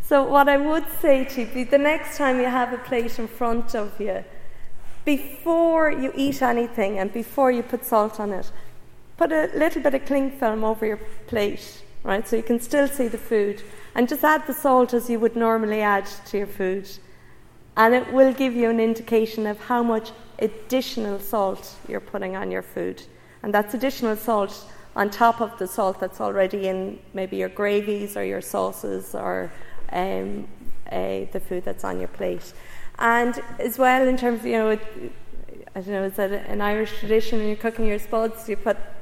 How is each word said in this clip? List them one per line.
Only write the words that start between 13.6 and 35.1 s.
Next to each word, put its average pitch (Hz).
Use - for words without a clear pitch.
and 240
just 294
add 302
the 269
salt 254
as 240
you 233
would 233
normally 226
add 202
to 208
your 202
food. 196
And 226
it 247
will 262
give 262
you 233
an 233
indication 226
of 208
how 247
much 220
additional 220
salt 196
you're 196
putting 190
on 190
your 185
food. 185
And 208
that's 208
additional 240
salt 208
on 208
top 226
of 208
the 185
salt 190
that's 185
already 196
in 190
maybe 190
your 185
gravies 202
or 202
your 190
sauces 196
or, 185
um, 190
uh, 190
the 190
food 180
that's 190
on 185
your 180
plate. 180
And 240
as 247
well, 254
in 254
terms 240
of, 226
you 233
know, 220
it, -